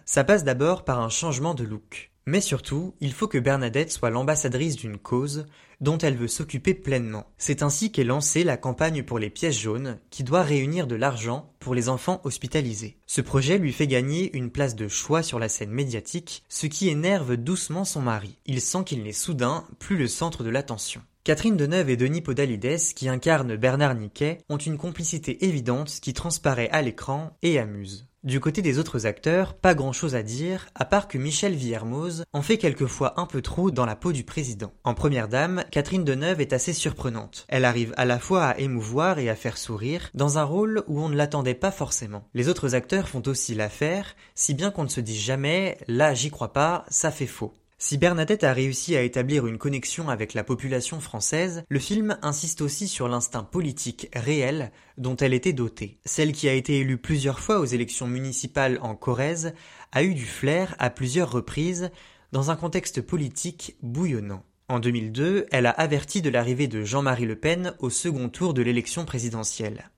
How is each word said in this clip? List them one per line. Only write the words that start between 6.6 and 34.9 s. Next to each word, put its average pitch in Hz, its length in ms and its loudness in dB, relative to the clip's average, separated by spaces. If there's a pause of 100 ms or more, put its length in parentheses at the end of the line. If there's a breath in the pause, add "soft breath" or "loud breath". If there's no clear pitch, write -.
pleinement. 120 640 -2
C'est 143 260 -2
ainsi 147 260 2
qu'est 143 140 2
lancée 143 400 2
la 139 140 2
campagne 143 460 0
pour 120 160 -4
les 104 100 -2
pièces 147 280 0
jaunes, 113 420 -4 (100)
qui - 140 -6
doit 156 180 4
réunir 147 460 2
de 120 80 -2
l'argent 120 640 -2
pour 127 140 -4
les 120 140 2
enfants 151 380 0
hospitalisés. 123 800 -4
Ce - 160 -2
projet 135 360 4
lui 156 140 2
fait 147 160 2
gagner 139 480 0
une 123 160 -4
place 135 240 0
de 107 140 -4
choix 160 340 0
sur 123 160 -4
la 113 80 0
scène 104 240 -4
médiatique, 131 800 -4
ce - 180 -4
qui 185 220 0
énerve 151 480 2
doucement 170 480 -2
son - 160 -2
mari. 107 440 -2
Il 127 140 -2
sent 185 260 -2
qu'il 123 180 -4
n'est 104 100 -8
soudain 139 520 -2 (140)
plus - 160 -2
le 135 120 2
centre 160 360 -4
de 113 60 -2
l'attention. 123 540 -4 (200)
Catherine 208 340 4
Deneuve 151 320 2
et 123 80 4
Denis 143 240 2
Podalides, 131 720 0
qui 131 120 -4
incarnent 127 480 2
Bernard 127 400 4
Niquet, 147 440 -4 (100)
ont 147 80 -2
une 151 200 -4
complicité 160 680 -4
évidente 143 560 0
qui 131 120 -4
transparaît 135 580 0
à 156 100 4
l'écran 139 600 -4
et 165 180 4
amuse. 101 480 -8 (160)
Du 135 160 0
côté 156 220 0
des 143 180 2
autres 127 260 -2
acteurs, 175 480 2
pas 180 220 4
grand-chose 135 400 -2
à 113 80 0
dire, 151 520 -4
à - 80 -2
part 202 240 2
que 135 100 -6
Michel 156 360 0
Villermoz 131 800 -4
en 143 80 0
fait 220 160 4
quelquefois 139 640 0
un 180 40 -2
peu 131 160 -4
trop 180 300 0
dans 127 140 2
la 110 100 -2
peau 180 160 -2
du 131 120 -2
président. 110 500 -6 (100)
En 120 120 2